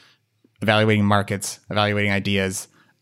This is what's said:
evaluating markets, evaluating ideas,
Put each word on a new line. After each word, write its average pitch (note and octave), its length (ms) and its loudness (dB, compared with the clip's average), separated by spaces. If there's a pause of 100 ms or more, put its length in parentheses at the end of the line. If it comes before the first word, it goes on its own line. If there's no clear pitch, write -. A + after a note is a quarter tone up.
(600)
evaluating G#2+ 440 4
markets, G2+ 640 -2
evaluating G#2 420 0
ideas, G2 560 -2 (340)